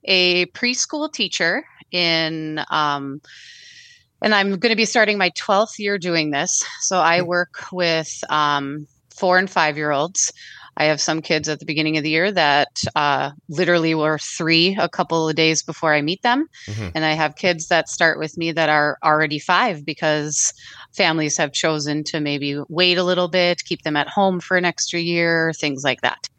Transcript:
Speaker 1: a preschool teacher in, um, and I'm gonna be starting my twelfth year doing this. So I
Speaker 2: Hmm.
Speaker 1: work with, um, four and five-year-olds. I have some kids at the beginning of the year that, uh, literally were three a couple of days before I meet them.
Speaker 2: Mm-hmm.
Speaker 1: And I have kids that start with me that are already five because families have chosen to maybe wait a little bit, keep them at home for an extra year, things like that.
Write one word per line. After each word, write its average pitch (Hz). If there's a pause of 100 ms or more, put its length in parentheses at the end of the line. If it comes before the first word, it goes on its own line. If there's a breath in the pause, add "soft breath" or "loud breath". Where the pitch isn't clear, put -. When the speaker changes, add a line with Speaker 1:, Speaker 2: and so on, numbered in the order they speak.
Speaker 1:
a 180
preschool 294
teacher 196 (260 loud breath)
in, 160
um, 143 (1000 loud breath)
and 214
I'm 196
gonna 220
be 220
starting 214
my 180
twelfth 214
year 202
doing 165
this. 147 (180 loud breath)
So -
I 165
Speaker 2:
Hmm. 180
Speaker 1:
work 175
with, 165 (220)
um, 147 (240)
four 180
and 185
five-year-olds. 151 (440 loud breath)
I 151
have 151
some 160
kids 156
at 151
the -
beginning 156
of 151
the 156
year 165
that, 147 (100)
uh, 143 (160)
literally 160
were 156
three 165
a 139
couple 165
of 156
days 160
before 156
I 147
meet 165
them. 254 (220 loud breath)
Speaker 2:
Mm-hmm. 104
Speaker 1:
And 160
I 156
have 156
kids 175
that 165
start -
with 160
me 165
that 156
are 147
already 151
five 185
because 151 (380 loud breath)
families 160
have 147
chosen 151
to 156
maybe 143
wait 175
a 180
little 180
bit, 175
keep -
them 151
at 147
home 190
for 185
an 180
extra 175
year, 170
things 143
like 131
that. - (100)